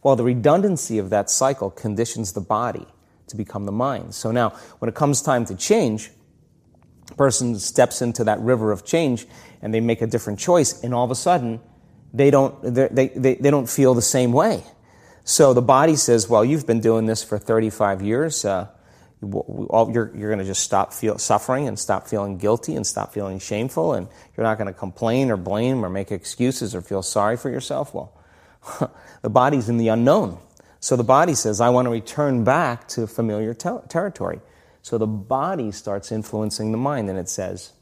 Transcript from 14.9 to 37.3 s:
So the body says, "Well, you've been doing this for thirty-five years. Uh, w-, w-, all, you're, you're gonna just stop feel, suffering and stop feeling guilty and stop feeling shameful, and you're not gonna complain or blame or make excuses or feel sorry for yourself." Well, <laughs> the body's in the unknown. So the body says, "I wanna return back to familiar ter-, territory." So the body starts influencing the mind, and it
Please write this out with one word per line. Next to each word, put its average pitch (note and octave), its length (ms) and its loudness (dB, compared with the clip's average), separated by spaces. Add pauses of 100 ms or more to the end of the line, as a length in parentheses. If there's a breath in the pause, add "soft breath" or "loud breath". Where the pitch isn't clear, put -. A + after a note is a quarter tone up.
So C3+ 300 6
the B2 80 4
body C#3+ 340 6
says, A2+ 320 2
"Well, A2+ 160 6
you've C#3+ 220 0
been A2+ 140 2
doing A2+ 260 4
this A2 180 -2
for G#2+ 140 -6
thirty-five G#2 640 0
years. C3 420 -2
Uh, G2 240 -2 (540 soft breath)
w-, G2+ 260 -6
w-, - 200 -8
all, A2+ 220 2
you're, A2+ 240 -2
you're G#2 160 -6
gonna G2+ 140 -2
just F#2+ 180 -4
stop - 300 -2
feel, G#2+ 240 -2
suffering C3 500 0
and G#2+ 120 -6
stop - 280 -4
feeling G2+ 300 -4
guilty A2 400 -2
and A#2 100 -4
stop - 280 -6
feeling G2 240 -6
shameful, C3+ 560 -4
and F#2+ 120 -6 (300 soft breath)
you're A2+ 80 -2
not A2 140 0
gonna G2 160 -6
complain A#2 560 -2
or G#2 80 0
blame A2 440 -2
or F#2 60 -4
make F#2+ 240 -6
excuses A#2 640 -4
or F2+ 80 -8
feel G2 200 -6
sorry A2 360 0
for C#3 100 -8
yourself." C3+ 460 -6
Well, - 180 -12 (680 soft breath)
<laughs> - 440 -8
the A2+ 80 -4
body's B2+ 380 2
in A#2 100 0
the A2+ 100 2
unknown. A#2 500 2 (400 soft breath)
So - 160 -2
the A#2+ 100 2
body C#3+ 300 4
says, G#2+ 240 -2
"I A#2 120 4
wanna B2 200 2
return A#2+ 540 -2
back C3 440 0
to A#2 180 -4
familiar A2 480 -4
ter-, F#3 340 -8
territory." E3 520 -6 (420 soft breath)
So - 160 -4
the A2 80 0
body A#2+ 640 -4
starts G2+ 400 -8
influencing G#2+ 580 -4
the A2+ 80 -2
mind, B2+ 300 -2
and F#2+ 100 -6
it F#2 120 -8